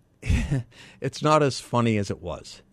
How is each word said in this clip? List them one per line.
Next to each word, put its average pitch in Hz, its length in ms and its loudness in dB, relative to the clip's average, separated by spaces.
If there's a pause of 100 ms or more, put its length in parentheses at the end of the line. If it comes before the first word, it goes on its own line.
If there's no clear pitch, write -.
(220)
<laughs> - 60 -8 (720)
It's 135 220 -6
not 151 200 4
as 135 180 0
funny 117 360 2
as 101 140 -2
it 95 100 -8
was. - 420 -12 (100)